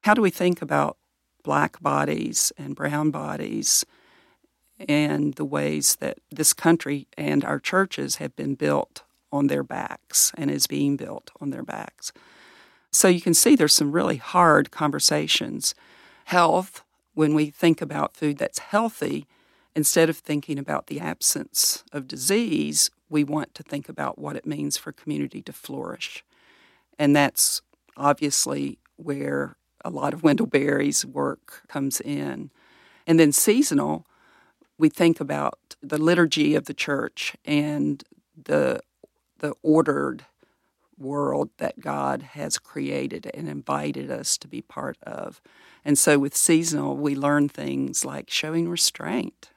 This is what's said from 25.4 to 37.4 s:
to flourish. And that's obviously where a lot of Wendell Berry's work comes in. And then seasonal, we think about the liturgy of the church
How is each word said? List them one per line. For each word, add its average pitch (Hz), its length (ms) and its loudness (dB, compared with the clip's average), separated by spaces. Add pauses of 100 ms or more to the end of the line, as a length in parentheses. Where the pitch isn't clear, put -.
to - 100 -16
flourish. - 720 -12 (720)
And 143 160 6
that's - 460 2 (340)
obviously 143 840 0 (180)
where 143 580 -6 (300)
a - 40 -6
lot 147 240 -4
of 156 100 -12
Wendell 160 240 4
Berry's 143 580 0
work 139 640 -6
comes 139 320 -4
in. 143 480 -6 (560)
And 165 120 6
then 147 140 8
seasonal, 160 760 2 (720)
we 156 120 6
think 165 320 2
about 143 600 -6
the 143 160 -4
liturgy 156 580 4
of 147 100 0
the - 80 -10
church - 720 -6